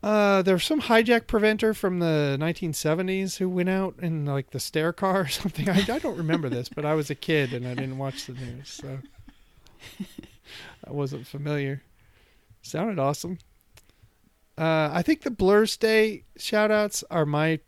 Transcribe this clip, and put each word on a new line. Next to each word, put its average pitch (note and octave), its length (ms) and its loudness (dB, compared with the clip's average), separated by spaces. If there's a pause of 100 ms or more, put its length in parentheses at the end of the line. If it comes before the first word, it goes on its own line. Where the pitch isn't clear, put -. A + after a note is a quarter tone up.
Uh, G#3 380 4
there F#3 140 4
was F3 100 0
some D#4 180 2
hijack A#3 440 4
preventer G#3+ 480 2
from F#3 240 0
the D3+ 420 2
nineteen D#3+ 320 -2
seventies F#3 640 -2
who F#3 120 0
went F3+ 200 0
out F#3+ 320 0
in, D#3+ 240 -2
like, C#3 260 -2
the B2+ 100 -6
stair D#3+ 340 0
car F#3+ 280 0
or D3 60 -2
<laughs> - 0 -
something. D#3 400 -4
I, F#3+ 240 4
I C4+ 60 0
don't B3 180 -4
remember D#3+ 320 0
this, A#2+ 220 -4
but D3 160 -6
I D3+ 80 2
was D#3 160 -2
a D3 40 -4
kid C#3+ 380 0
and B2 160 -6
I B2 60 -6
didn't C3 240 -6
watch C3+ 280 -6
the C3 60 -12
news, B2+ 380 -12
so C3+ 280 -12 (1000)
<laughs> G3+ 60 -8 (800)
I - 40 -16
wasn't C#3 360 -6
familiar. C#3+ 560 -4 (800)
Sounded G3 360 -4
awesome. D3 400 -2 (1160)
Uh, D#3+ 360 2
I F3 100 0
think D#4 200 0
the C#4 80 -2
Blur G#3 360 4
Stay A3 580 2 (120)
shout-outs G#3+ 760 0
are E3 160 2
my D3+ 420 0